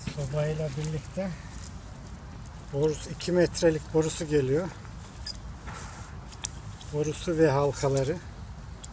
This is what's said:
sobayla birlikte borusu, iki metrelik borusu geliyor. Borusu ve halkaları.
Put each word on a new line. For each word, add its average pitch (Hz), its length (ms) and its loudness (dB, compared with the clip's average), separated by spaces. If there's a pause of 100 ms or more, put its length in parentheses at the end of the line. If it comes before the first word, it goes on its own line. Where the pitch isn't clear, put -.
(160)
sobayla 151 520 0
birlikte 156 640 -4 (1400)
borusu, 147 380 2
iki - 220 -2
metrelik 165 640 4
borusu 156 340 4
geliyor. 147 400 4 (2250)
Borusu 151 460 0
ve 160 120 8
halkaları. 139 680 4 (760)